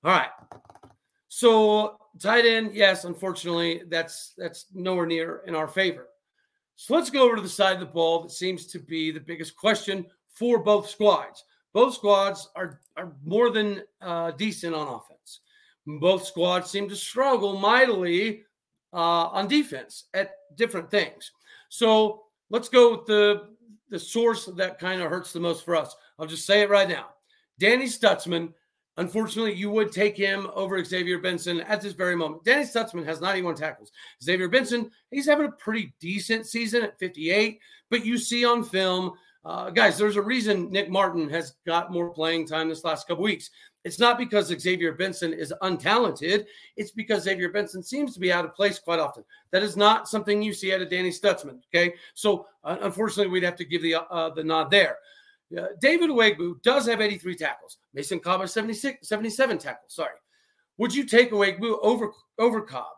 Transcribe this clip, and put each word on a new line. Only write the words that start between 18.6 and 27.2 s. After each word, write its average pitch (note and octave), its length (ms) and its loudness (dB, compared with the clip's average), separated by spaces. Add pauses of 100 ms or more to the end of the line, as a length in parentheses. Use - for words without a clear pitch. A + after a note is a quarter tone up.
uh, E3+ 340 2
on G3 200 -2
defense - 680 -2
at A3+ 180 -4 (240)
different G3+ 340 -4
things. - 420 -4 (380)
So A3 540 2 (260)
let's A#3+ 200 -4
go B3 220 8
with - 140 -6
the, G#3 440 4 (400)
the F#3 100 -6
source A3+ 460 0
that F#3 340 -6
kinda F3+ 300 -4
hurts F3 240 -8
the E3+ 60 -8
most E3+ 260 -4
for E3+ 100 -2
us. D3 200 -2 (220)
I'll D#3 80 -10
just D#3 200 -10
say G3+ 160 6
it G3+ 80 2
right G3 180 6
now. D3+ 200 -6 (520)